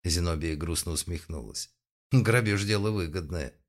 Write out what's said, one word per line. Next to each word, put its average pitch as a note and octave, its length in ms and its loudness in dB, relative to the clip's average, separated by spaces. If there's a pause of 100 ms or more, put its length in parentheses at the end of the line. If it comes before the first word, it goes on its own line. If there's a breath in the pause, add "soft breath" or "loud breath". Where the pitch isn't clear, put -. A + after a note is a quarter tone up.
Зенобия E2 540 0
грустно D#2+ 360 -4
усмехнулась. D#2+ 760 -8 (420)
«Грабеж — A2 520 4
дело G#2 260 2
выгодное». E2 640 -4 (140)